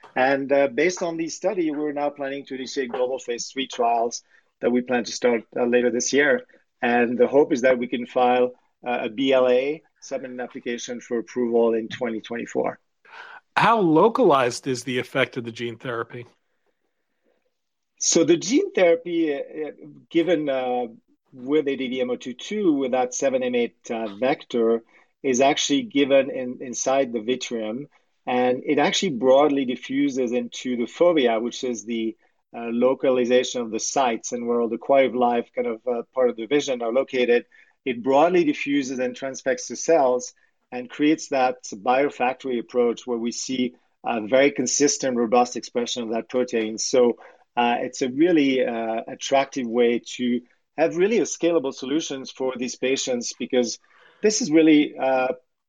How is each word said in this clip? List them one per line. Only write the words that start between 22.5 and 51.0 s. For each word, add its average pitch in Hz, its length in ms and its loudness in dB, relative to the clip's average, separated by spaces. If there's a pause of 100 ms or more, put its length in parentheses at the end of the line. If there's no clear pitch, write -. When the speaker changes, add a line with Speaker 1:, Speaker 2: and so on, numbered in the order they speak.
Speaker 1:
with 135 180 -2
that 127 220 0
seven 147 300 0
M 123 120 -2
eight, 240 200 -2 (160)
uh, 113 240 -4
vector, 117 680 0 (380)
is 127 200 0
actually 135 420 2
given 135 480 2
in, 127 300 -8
inside 131 520 -2
the 117 80 -4
vitrium, 120 640 -6 (380)
and 127 400 0
it 147 140 2
actually 190 320 0
broadly 135 540 4
diffuses 127 680 -2
into 123 460 -4
the 117 80 -2
fovea, 127 560 2
which 117 220 -6
is 117 220 -6
the, 113 300 -4 (400)
uh, 117 160 -10
localization 123 920 2
of 113 100 -8
the 113 80 -4
sites 123 520 -2
and 120 160 -6
where 120 140 0
all 117 80 0
the 113 80 -4
quality 135 300 4
of 120 80 -6
life 120 400 0
kind 123 120 -4
of, 117 200 -6
uh, 117 160 -4 (100)
part 127 160 2
of 110 60 -4
the 113 100 -8
vision 139 360 -2
are 117 100 -2
located. 120 540 2 (400)
It 120 180 -4
broadly 160 400 4
diffuses 143 560 -2
and 123 160 -4
transfects 131 520 -6
the 123 80 -10
cells 127 580 2 (380)
and 123 180 -10
creates 156 400 0
that 131 340 0 (100)
biofactory 131 880 -2
approach 117 480 -2
where 120 100 -4
we 117 140 -4
see 123 440 -4 (300)
a 120 160 -4
very 131 300 4
consistent, 135 680 -2
robust 120 380 2
expression 120 480 -6
of 110 60 -8
that 110 200 -6
protein. 113 480 -2
So, 120 400 2 (380)
uh, 120 240 0
it's 131 220 -8
a 135 80 0
really, 139 560 2
uh, 113 420 -4
attractive 135 600 -2
way 120 340 2 (160)
to 123 240 -2 (360)
have 160 200 0
really 208 220 2